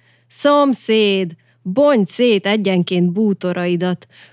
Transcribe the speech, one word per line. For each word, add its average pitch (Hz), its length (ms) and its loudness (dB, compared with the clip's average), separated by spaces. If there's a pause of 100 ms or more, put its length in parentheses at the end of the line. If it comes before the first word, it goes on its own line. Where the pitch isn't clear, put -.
(260)
Szomszéd, 220 1080 0 (260)
bonts 240 460 2
szét 226 380 0
egyenként 185 680 0
bútoraidat, 180 920 -2 (260)